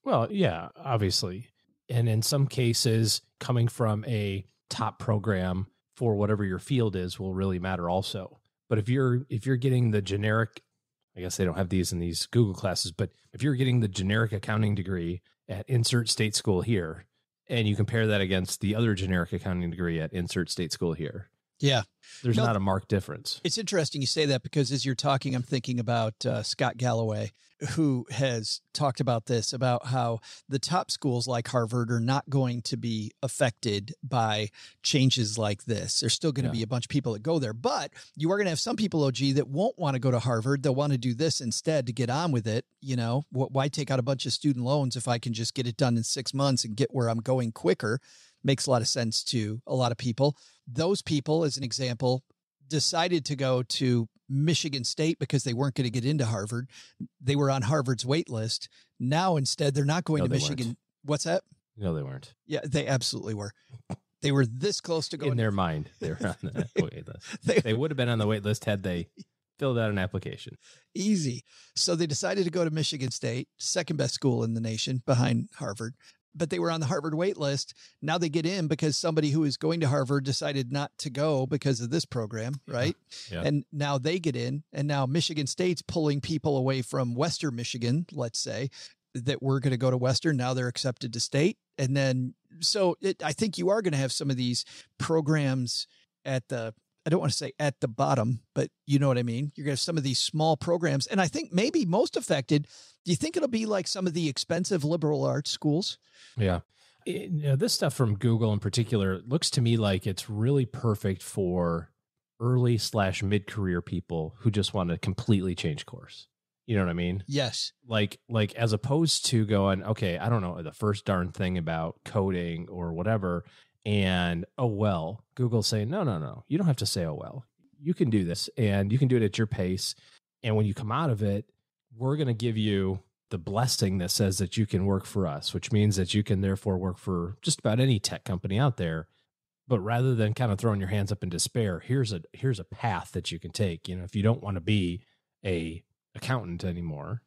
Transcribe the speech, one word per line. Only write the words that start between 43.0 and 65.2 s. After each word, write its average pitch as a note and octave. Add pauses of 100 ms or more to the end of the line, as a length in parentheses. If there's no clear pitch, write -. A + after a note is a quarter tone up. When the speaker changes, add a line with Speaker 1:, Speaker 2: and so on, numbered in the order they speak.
Speaker 2:
wh-, B2+
why C3+
take C#3+
out C3
a B2
bunch C3
of B2+
student B2
loans C3
if B2+
I A#2+
can A#2
just A2
get B2+
it A#2
done A#2+
in A2+
six -
months C#3
and A2
get C3
where A#2+
I'm A2+
going B2
quicker? C3 (440)
Makes C#3
a C#3+
lot A#2+
of A2
sense A#2
to A2
a -
lot B2
of A#2
people. C3 (280)
Those D#3+
people, D3+
as C#3+
an C3+
example, B2+ (460)
decided E3
to D3
go C3
to A#2+ (220)
Michigan C#3
State D#3+
because C#3
they A#2+
weren't C3+
gonna B2
get A#2
into C#3+
Harvard. A2+ (520)
They C#3
were C#3
on C3+
Harvard's B2+
wait B2+
list. A2 (320)
Now, D#3+
instead, C#3+
they're C#3+
not E3
going D#3
Speaker 1:
No, C3+
Speaker 2:
to -
Speaker 1:
they C3+
Speaker 2:
Michigan. C3
Speaker 1:
weren't. A#2+ (260)
Speaker 2:
What's -
that? F3 (320)
Speaker 1:
No, G2
they D2+
weren't. - (120)
Speaker 2:
Yeah, D3+
they C#3+
absolutely A#2
were. G2+ (680)
They C#3+
were C#3
this B2+
close D#3+
to E3
going C#3